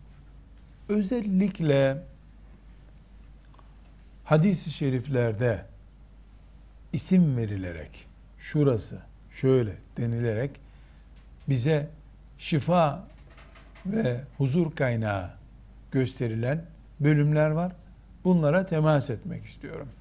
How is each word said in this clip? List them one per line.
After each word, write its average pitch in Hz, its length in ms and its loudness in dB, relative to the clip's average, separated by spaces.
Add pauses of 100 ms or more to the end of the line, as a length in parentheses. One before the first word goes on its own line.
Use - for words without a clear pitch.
(880)
Özellikle 185 1120 0 (2250)
hadis-i 160 460 2
şeriflerde 120 920 0 (1300)
isim 165 440 2
verilerek, 92 720 -8 (320)
şurası 139 600 0 (320)
şöyle 127 440 2 (220)
denilerek 117 540 -2 (1000)
bize 143 420 0 (480)
şifa 165 680 0 (840)
ve 131 340 -2 (180)
huzur 151 380 0
kaynağı 110 540 -2 (640)
gösterilen 127 720 -2 (360)
bölümler 151 500 4
var. 170 220 -2 (520)
Bunlara 180 420 4
temas 156 440 2
etmek 110 340 -8
istiyorum. - 440 -14 (120)